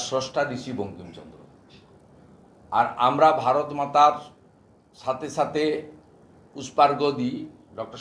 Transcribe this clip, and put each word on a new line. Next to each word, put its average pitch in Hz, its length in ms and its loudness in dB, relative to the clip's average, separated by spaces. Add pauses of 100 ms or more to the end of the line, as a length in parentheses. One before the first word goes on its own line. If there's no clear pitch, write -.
স্রষ্টা 131 360 -4 (140)
ঋষি - 240 -10
বঙ্কিমচন্দ্র, 87 600 -12 (1300)
আর 117 140 4 (220)
আমরা 143 200 6 (160)
ভারত 139 260 2 (100)
মাতার 147 360 4 (840)
সাথে 131 300 -6 (100)
সাথে 151 260 0 (880)
পুষ্পার্ঘ্য 143 560 2 (100)
দিই 123 180 -4 (400)
ডক্টর 110 240 -10